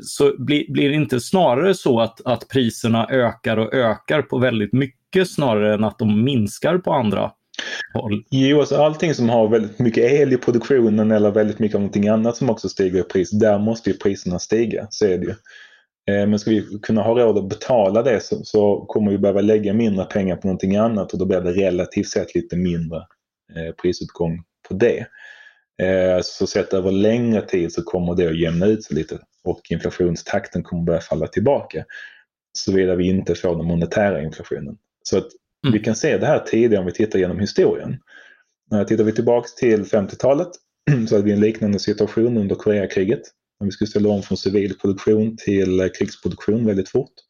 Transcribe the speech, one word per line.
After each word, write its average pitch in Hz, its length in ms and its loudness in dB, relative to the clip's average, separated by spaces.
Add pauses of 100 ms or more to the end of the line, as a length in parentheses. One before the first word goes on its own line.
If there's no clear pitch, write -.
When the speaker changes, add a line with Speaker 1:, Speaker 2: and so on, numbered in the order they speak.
Speaker 1:
så - 360 0
bli-, 143 300 -2
blir 143 200 0
det 143 80 0
inte 131 240 0
snarare 170 540 2
så 127 260 2
att, 113 260 -2
att 120 220 -2
priserna 113 640 0
ökar 113 460 0
och 110 180 -2
ökar 131 480 0
på 131 160 -4
väldigt 117 340 0
mycket 143 580 -2
snarare 107 440 2
än 104 100 0
att 104 140 -4
de 107 260 2
minskar 135 540 0
på 175 140 -2
andra 104 400 0 (640)
håll? 107 360 -4
Speaker 2:
Jo, 135 300 4
alltså 143 160 0
allting 156 380 2
som 120 140 0
har 113 200 4
väldigt 110 300 0
mycket 120 340 2
el 143 200 4
i 127 40 4
produktionen 113 720 2
eller 104 200 4
väldigt 107 280 0
mycket 107 160 0
av 101 60 0
någonting 101 280 0
annat 110 280 2
som 131 140 0
också 107 180 -4
stiger 92 320 0
i - 20 -2
pris, 90 280 -2
där 107 280 4
måste 110 320 -2
ju 92 60 -2
priserna 95 420 -4
stiga, 107 520 -2
så - 160 0
är 90 120 0
det 92 60 -4
ju. - 100 -6 (760)
Eh, 101 160 2
men 104 120 2
ska 113 120 -4
vi 104 320 0
kunna 110 200 0
ha 113 160 2
råd 110 200 4
att 95 100 -4
betala 104 540 2
det 120 180 0
så, 110 240 -6
så 104 440 2
kommer 104 220 0
vi 98 80 2
behöva 101 220 2
lägga 104 320 2
mindre 104 320 0
pengar 95 320 -2
på - 100 -8
någonting 95 300 0
annat 107 360 0
och 92 60 -6
då 92 60 -2
blir 92 160 2
det 87 120 -2
relativt 92 560 0
sett - 260 -4
lite 85 220 -4
mindre, 85 420 -2 (580)
eh, 82 260 -10
prisuppgång 85 600 -4 (260)
på 95 60 -8
det. 110 320 0 (760)
Eh, 92 400 2
så - 240 -4
sett 95 280 -2
över 95 160 0
längre 107 520 2
tid 82 300 -2
så 87 100 -6
kommer 87 320 -4
det 87 140 2
att 80 120 -2
jämna 85 260 0
ut 110 180 0
sig - 120 -6
lite - 220 -6 (260)
och 87 160 -4 (100)
inflationstakten 87 920 -4
kommer 85 200 -6
börja 85 180 0
falla 80 260 -4
tillbaka, 113 580 -2 (720)
såvida 95 360 2
vi 90 140 0
inte 92 260 0
får 85 220 -2
den 82 100 -4
monetära 85 560 0
inflationen. 73 540 -10 (260)
Så - 160 -2
att 92 100 -4 (380)
Speaker 1:
Mm. 127 60 2
Speaker 2:
vi 107 120 0
kan 113 100 -2
se 123 240 -2
det 107 80 -2
här 143 120 2
tidigare 110 420 0
om 90 60 -6
vi 90 60 -6
tittar 104 260 -2
genom 90 220 -2
historien. 120 560 -2 (760)
Eh, 104 100 0
tittar 110 220 0
vi 107 80 2
tillbaks 120 420 0
till 107 300 2
femtiotalet 135 640 0 (300)
<clears throat> 120 300 0
så 117 60 2
hade 101 100 2
vi 104 80 2
en 101 80 2
liknande 107 380 0
situation 113 580 0
under 98 180 0
Koreakriget, 98 680 0 (400)
när 107 40 -4
vi 98 60 -2
skulle 104 180 -4
ställa 104 200 2
om 101 140 2
från 95 160 -4
civil 98 400 0
produktion 107 580 0
till, 92 440 2
eh, 92 60 2 (120)
krigsproduktion 104 680 -2
väldigt 98 220 0
fort. 135 240 -2 (180)